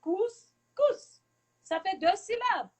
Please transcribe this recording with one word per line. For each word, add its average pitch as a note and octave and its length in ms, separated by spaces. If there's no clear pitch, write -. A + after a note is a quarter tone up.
Couscous. - 1200
Ça D#4+ 180
fait F#4+ 160
deux E4+ 180
syllabes. G#4+ 540